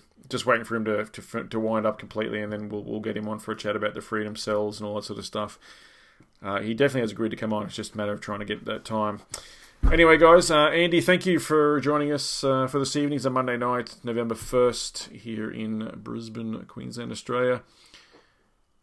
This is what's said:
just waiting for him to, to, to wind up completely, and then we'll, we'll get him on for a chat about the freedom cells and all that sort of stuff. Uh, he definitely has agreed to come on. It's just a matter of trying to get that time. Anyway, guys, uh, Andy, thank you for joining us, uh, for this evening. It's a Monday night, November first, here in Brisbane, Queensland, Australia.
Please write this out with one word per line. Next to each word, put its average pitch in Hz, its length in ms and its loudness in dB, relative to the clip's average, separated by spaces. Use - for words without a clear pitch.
just 123 160 -6
waiting 117 200 2
for 117 120 -6
him 110 80 -2
to, 107 220 -2
to, - 380 -10
to 113 140 -6
wind 110 280 0
up 107 120 -2
completely, 107 440 -6
and 104 100 -6
then 107 160 -8
we'll, 104 160 -6
we'll 110 160 -6
get 107 160 -4
him 107 120 -4
on 107 100 -6
for 110 140 -8
a 107 40 -4
chat 104 200 -4
about 104 180 -2
the - 80 -10
freedom 107 340 -4
cells 104 420 -2
and 104 80 -8
all 104 100 -6
that 104 80 -6
sort 104 140 -10
of 98 60 -12
stuff. 104 340 -8
Uh, 98 180 -4
he 110 140 -4
definitely 131 260 2
has 110 120 -2
agreed 110 180 -2
to 107 60 -6
come 110 140 -6
on. 107 140 -2
It's 92 100 -12
just - 200 -10
a - 20 -10
matter 104 160 -4
of 104 80 -8
trying 101 200 -8
to 104 40 -8
get 104 220 -8
that 110 180 -8
time. 107 360 -4
Anyway, 160 280 8
guys, 165 320 10
uh, 151 180 6
Andy, 170 320 4
thank 180 240 2
you 180 140 2
for 147 420 4
joining 147 320 0
us, - 320 -4
uh, 131 220 2
for 135 120 -2
this 135 180 -2
evening. 147 200 0
It's 123 80 -4
a 135 60 2
Monday 127 260 0
night, 120 480 -4
November 117 300 -2
first, - 800 0
here 110 380 -8
in 110 460 -6
Brisbane, 113 720 -10
Queensland, 120 440 -12
Australia. 123 520 -2